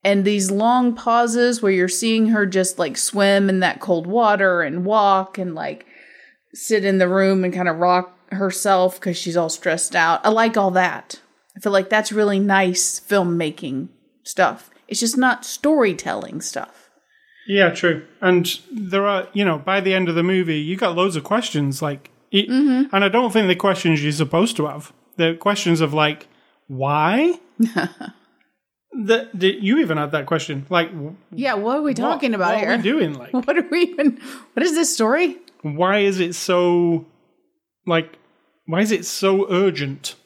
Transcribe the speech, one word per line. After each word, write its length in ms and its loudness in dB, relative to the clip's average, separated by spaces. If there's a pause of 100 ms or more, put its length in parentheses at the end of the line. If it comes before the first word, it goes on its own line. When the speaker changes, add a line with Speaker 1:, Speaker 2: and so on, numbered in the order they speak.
Speaker 1:
And 220 2
these 260 0
long 440 2
pauses 640 0
where 100 2
you're 160 2
seeing 420 0
her 160 2
just, 320 0
like, 200 -4
swim 500 2
in 140 2
that 180 0
cold 280 -2
water 540 2
and 220 -4
walk 540 2
and, 180 -6
like, 300 -10 (680)
sit 300 -2
in 140 2
the 100 4
room 360 2
and 100 -2
kinda 180 -2
rock 460 0 (140)
herself 680 0
'cause 160 -4
she's 220 -4
all 120 0
stressed 460 -4
out. 300 2
I 40 4
like 280 2
all 140 2
that. 480 -2 (360)
I 60 -20
feel 100 -2
like 180 2
that's 220 0
really 280 0
nice 600 2
filmmaking 920 -2 (340)
stuff. 480 -2 (160)
It's 120 -6
just 180 -2
not 280 0
storytelling 960 -2
stuff. 480 -12 (580)
Speaker 2:
Yeah, 220 4
true. 320 0 (200)
And 380 2 (120)
there 360 -4
are, 260 -2
you 120 0
know, 140 0
by 200 -2
the 140 0
end 160 0
of 60 -2
the 80 2
movie, 360 0
you 160 -4
got 220 -2
loads 180 0
of 80 -4
questions, 580 -2
like, 280 -6 (220)
it, 180 2
Speaker 1:
Mm-hmm. 440 0
Speaker 2:
and 100 2
I 60 2
don't 220 0
think 160 2
the 80 2
questions 480 0
you're 80 0
supposed 460 0
to 100 -2
have. 240 -14 (260)
The 180 2
questions 440 0
of, 140 0
like, 340 0 (400)
why? 720 0 (200)
Speaker 1:
<laughs> 200 0 (1160)
Speaker 2:
The, 380 0
the, 260 2
you 200 2
even 180 0
had 140 -2
that 160 -2
question, 420 -4
like, 220 0
w-, 240 -12 (160)
Speaker 1:
Yeah, 240 -2
what 220 -2
are 40 -2
we 100 0
Speaker 2:
what, 60 -4
Speaker 1:
talking 380 -2
about 180 0
Speaker 2:
what 100 0
are 40 -2
we 60 0
Speaker 1:
here? 100 -2
Speaker 2:
doing? 320 0
Like, 180 -12
Speaker 1:
<laughs> 140 -2
What 100 0
are 140 -2
we 100 0
even, 380 0 (340)
what 100 -2
is 120 0
this 180 0
story? 440 0 (260)
Speaker 2:
why 360 0
is 200 0
it 160 -2
so, 720 2 (840)
like, 320 -2 (480)
why 140 0
is 100 0
it 140 -2
so 440 0
urgent? 640 -2 (120)